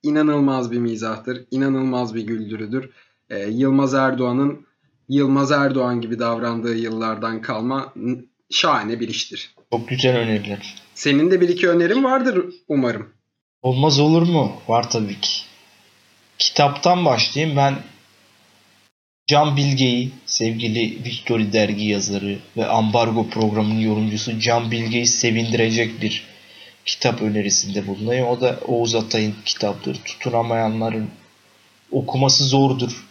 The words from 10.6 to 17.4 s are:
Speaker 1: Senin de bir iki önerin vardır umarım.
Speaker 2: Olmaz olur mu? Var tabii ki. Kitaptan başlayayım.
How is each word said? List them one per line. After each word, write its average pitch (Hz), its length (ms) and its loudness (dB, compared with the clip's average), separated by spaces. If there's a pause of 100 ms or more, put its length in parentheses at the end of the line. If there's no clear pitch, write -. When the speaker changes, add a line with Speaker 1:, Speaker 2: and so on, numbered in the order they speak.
Speaker 1:
Senin 151 380 2
de 180 100 4
bir 175 80 4
iki 180 200 2
önerin 175 340 4
vardır 254 420 2 (220)
umarım. 123 420 0 (520)
Speaker 2:
Olmaz 135 380 4
olur 160 220 6
mu? 156 460 2
Var 117 220 2
tabii 107 300 -2
ki. - 220 -4 (1000)
Kitaptan 165 680 2
başlayayım. 139 520 0